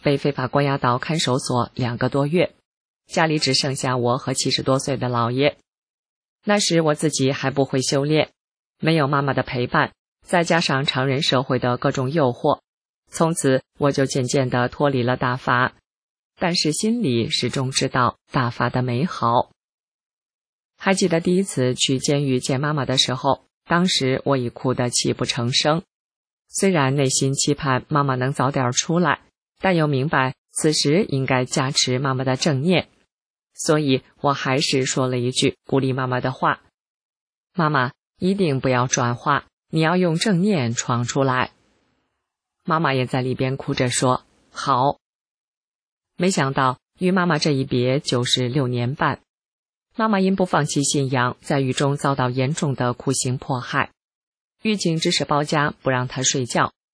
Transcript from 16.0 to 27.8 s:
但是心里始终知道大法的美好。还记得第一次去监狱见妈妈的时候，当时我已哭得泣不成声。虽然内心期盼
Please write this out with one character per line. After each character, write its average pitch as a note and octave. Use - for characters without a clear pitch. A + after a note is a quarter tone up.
但 F3
是 D3+
心 A3+
里 A#2+
始 B2
终 C3
知 -
道 B2
大 A#2+
法 A#2+
的 B2+
美 B2
好。 A#2+
还 G3
记 F#3+
得 E3
第 F3+
一 F#3+
次 B2+
去 C3
监 C#3+
狱 C3
见 C3
妈 D3+
妈 D3
的 B2+
时 B2+
候， C3
当 F3
时 C3+
我 C#3
已 B2
哭 B2
得 B2
泣 -
不 B2+
成 A#2+
声。 D#3
虽 -
然 C#3
内 C3+
心 C3+
期 C#3+
盼 C3